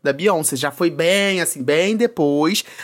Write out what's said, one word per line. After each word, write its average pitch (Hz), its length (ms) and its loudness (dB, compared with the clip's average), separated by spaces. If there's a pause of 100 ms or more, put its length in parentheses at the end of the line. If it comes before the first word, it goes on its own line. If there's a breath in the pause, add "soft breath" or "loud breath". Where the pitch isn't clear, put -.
da 143 100 0
Beyoncé. 160 420 0
Já 139 160 -4
foi 170 200 0
bem, 185 500 0
assim, 151 220 -4
bem 175 340 2
depois. 165 680 0 (200 loud breath)